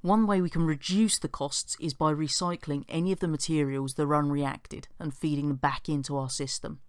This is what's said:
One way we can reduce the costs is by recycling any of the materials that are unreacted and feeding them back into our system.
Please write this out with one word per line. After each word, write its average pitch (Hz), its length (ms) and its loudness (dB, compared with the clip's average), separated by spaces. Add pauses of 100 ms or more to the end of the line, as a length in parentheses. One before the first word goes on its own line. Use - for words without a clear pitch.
One 214 240 6
way 196 160 4
we 175 80 2
can 165 160 2
reduce 180 540 2
the - 80 -4
costs - 520 -4
is 156 140 -2
by 156 200 2
recycling 151 720 -2
any 175 240 0
of 185 80 0
the 185 80 0
materials 139 680 0
that 156 80 0
are 147 120 2
unreacted 143 720 -2 (100)
and 156 160 -6
feeding 147 360 -2
them 139 80 0
back 139 320 -2
into 143 280 -2
our 131 120 -4
system. 139 600 -6